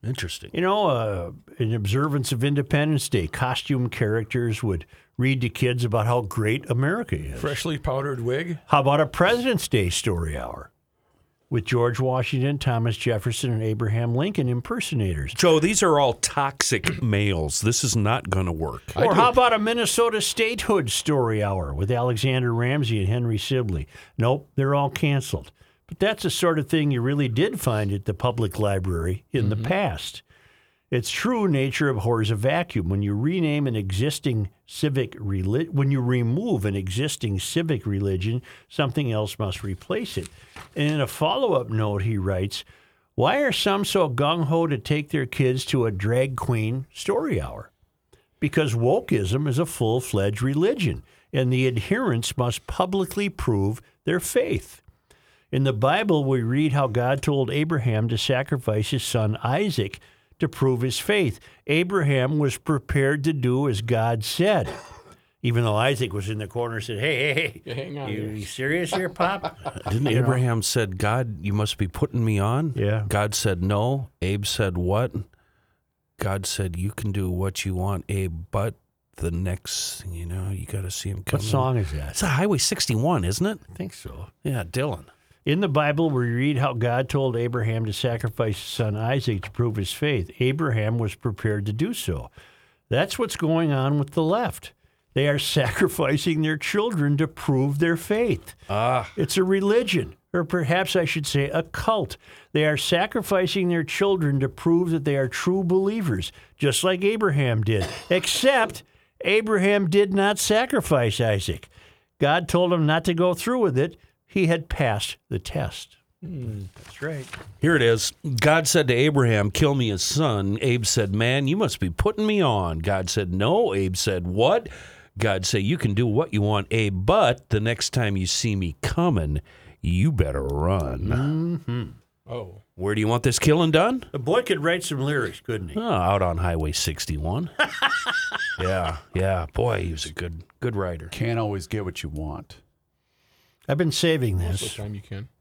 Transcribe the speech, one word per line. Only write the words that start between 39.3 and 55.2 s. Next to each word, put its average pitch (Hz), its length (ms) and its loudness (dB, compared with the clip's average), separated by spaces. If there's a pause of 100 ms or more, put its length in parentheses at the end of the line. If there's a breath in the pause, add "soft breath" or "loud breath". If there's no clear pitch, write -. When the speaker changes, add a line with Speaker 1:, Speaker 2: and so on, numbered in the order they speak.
Speaker 2:
must 95 260 -4
replace 185 540 -6
it. 87 120 -8 (480 loud breath)
And 147 160 2
in 151 80 0
a 127 60 0
follow-up 170 640 0
note, 107 340 0
he 110 140 0
writes, 95 460 -2 (520 soft breath)
"Why 160 260 2
are 269 100 2
some 202 320 0
so 180 260 2
gung-ho 156 580 0
to 147 100 0
take 147 320 -2
their 143 160 -2
kids 131 400 0
to 123 200 2
a 113 60 0
drag 120 460 0
queen 117 560 -2
story 240 480 -2
hour? 65 280 -10 (680 soft breath)
Because 147 340 0
wokeism 120 720 2
is 131 120 0
a 170 60 2
full-fledged 110 760 0
religion, 147 600 0 (300 soft breath)
and 131 180 2
the 131 160 2
adherents 127 720 0
must 120 280 -2
publicly 190 640 0
prove 107 540 0 (240 soft breath)
their 175 160 0
faith. - 600 -2 (720 soft breath)